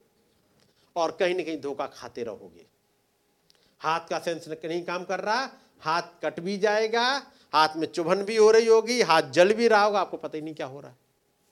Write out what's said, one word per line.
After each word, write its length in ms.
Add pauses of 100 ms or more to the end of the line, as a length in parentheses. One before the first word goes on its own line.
(960)
और 160
कहीं 220
ना 80
कहीं 180
धोखा 260
खाते 380
रहोगे। 420 (1120)
हाथ 280
का 100
सेंस 300
नहीं 360
काम 200
कर 160
रहा, 300 (320)
हाथ 200 (200)
कट 180
भी 180
जाएगा, 460 (480)
हाथ 240
में 100
चुभन 380
भी 120
हो 140
रही 160
होगी, 360
हाथ 280
जल 220
भी 160
रहा 160
होगा, 160
आपको 160
पता 220
ही 40
नहीं 120
क्या 120
हो 140
रहा 100
है, 60 (560)